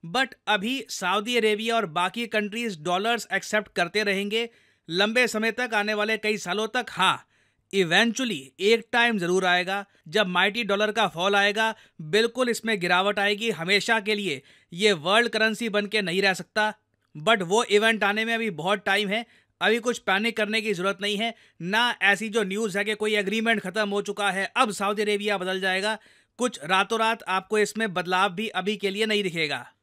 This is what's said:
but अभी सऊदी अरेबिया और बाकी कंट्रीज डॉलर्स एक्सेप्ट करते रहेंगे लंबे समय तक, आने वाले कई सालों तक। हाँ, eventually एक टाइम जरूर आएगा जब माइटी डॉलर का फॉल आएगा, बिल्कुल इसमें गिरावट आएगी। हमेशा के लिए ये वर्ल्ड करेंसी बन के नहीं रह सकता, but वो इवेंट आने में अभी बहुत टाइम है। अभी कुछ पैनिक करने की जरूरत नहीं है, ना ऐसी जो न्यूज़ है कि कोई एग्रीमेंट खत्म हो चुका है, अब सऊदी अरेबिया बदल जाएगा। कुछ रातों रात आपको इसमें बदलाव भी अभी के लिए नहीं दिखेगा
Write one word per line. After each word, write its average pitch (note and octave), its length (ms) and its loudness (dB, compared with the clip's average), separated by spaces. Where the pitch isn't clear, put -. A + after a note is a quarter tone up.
but A#3+ 280 -2
अभी G#3+ 440 -2
सऊदी G#3 460 -2
अरेबिया A3 380 0
और A3+ 160 0
बाकी F3+ 360 -2
कंट्रीज G#3 560 -4
डॉलर्स G3+ 500 -2
एक्सेप्ट G3+ 420 -2
करते G3 280 -2
रहेंगे G3+ 460 -2
लंबे G#3+ 380 2
समय A3 240 0
तक, A#3 220 -4
आने G#3 200 0
वाले G#3+ 240 0
कई G#3+ 200 -2
सालों G3 300 -4
तक। A#3+ 240 -4
हाँ, E3+ 360 0
eventually G3+ 640 2
एक A3 300 4
टाइम A#3 280 2
जरूर F3+ 260 2
आएगा F3+ 400 0
जब F#3+ 200 0
माइटी G3 360 0
डॉलर G3+ 280 0
का G#3+ 160 0
फॉल F3+ 280 0
आएगा, G#3 380 2
बिल्कुल A3+ 480 0
इसमें A3 300 -2
गिरावट F3+ 400 2
आएगी। G#3 320 0
हमेशा F#3+ 480 2
के G#3+ 160 -2
लिए F3+ 260 -4
ये G3+ 220 4
वर्ल्ड F#3+ 360 2
करेंसी A3 400 0
बन G3+ 180 0
के G#3+ 140 0
नहीं F#3 200 -2
रह G3 120 4
सकता, G#3+ 400 -2
but F#3+ 280 2
वो G3+ 220 2
इवेंट G#3+ 380 4
आने G#3 220 0
में A#3 80 -2
अभी A3+ 180 0
बहुत F3+ 340 -2
टाइम G3+ 240 2
है। A3 160 -2
अभी G#3+ 180 4
कुछ A#3 220 -2
पैनिक G#3+ 360 0
करने G#3+ 240 0
की G#3+ 120 -2
जरूरत F#3 280 -2
नहीं G3+ 160 -2
है, A3 160 -4
ना G#3+ 420 0
ऐसी G3+ 260 2
जो G#3+ 140 0
न्यूज़ G3 340 -2
है G3+ 80 0
कि G#3+ 100 -2
कोई G#3+ 200 -2
एग्रीमेंट G#3+ 460 0
खत्म G3+ 280 -2
हो G3+ 120 -2
चुका G3+ 300 -2
है, F#3+ 140 -2
अब A#3+ 160 2
सऊदी G#3 300 -2
अरेबिया G#3 360 0
बदल F#3 240 -4
जाएगा। F#3+ 360 -2
कुछ A#3+ 260 -2
रातों F#3+ 340 2
रात A3+ 300 0
आपको F#3+ 300 0
इसमें G#3 340 0
बदलाव F#3 400 0
भी G#3+ 160 -4
अभी F#3+ 280 -2
के G3 120 -2
लिए G#3 160 -2
नहीं G#3 180 2
दिखेगा D3+ 420 -2